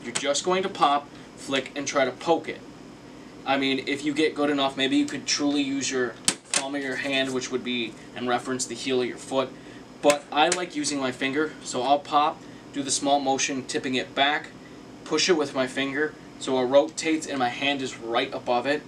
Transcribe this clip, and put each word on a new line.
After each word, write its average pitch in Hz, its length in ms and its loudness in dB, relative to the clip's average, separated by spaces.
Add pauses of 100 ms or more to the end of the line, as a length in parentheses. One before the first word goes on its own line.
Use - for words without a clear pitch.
You're 120 100 -8
just 143 300 0
going 185 200 2
to 185 60 -2
pop, 143 380 2 (300)
flick, 135 380 -2
and 139 120 -4
try 135 180 4
to 123 60 -2
poke 160 380 2
it. - 100 -8 (840)
I 135 120 2
mean, 135 300 2
if 143 160 -2
you 151 100 0
get 151 200 4
good 147 160 2
enough, 135 260 0
maybe 135 200 2
you 143 100 4
could 139 220 -6
truly 143 340 2
use 135 300 -2
your 127 240 0 (380)
palm 139 220 -2
of 139 60 -2
your 135 140 -4
hand, 135 380 -2
which 127 180 -2
would 123 120 -2
be 117 300 -4 (220)
in 120 120 -4
reference 127 380 0
the 120 80 -8
heel 127 280 0
of 120 60 0
your - 100 -8
foot. 131 340 -2 (500)
But 143 300 6
I 151 180 4
like 180 260 -2
using 147 240 -2
my 127 120 0
finger, 139 420 0 (100)
so 127 200 -2
I'll 143 160 4
pop, 151 420 2 (300)
do 143 100 -6
the 135 80 -4
small 143 300 4
motion, 135 460 0
tipping 147 300 -2
it - 200 -2
back, 151 320 2 (560)
push 156 260 2
it 185 40 8
with 147 200 2
my 131 140 2
finger, 139 460 0 (260)
so 131 200 2
it 127 60 4
rotates 151 600 4
and 139 100 -4
my 123 120 2
hand 139 320 0
is 123 160 -6
right 117 360 0
above 120 320 0
it 147 220 0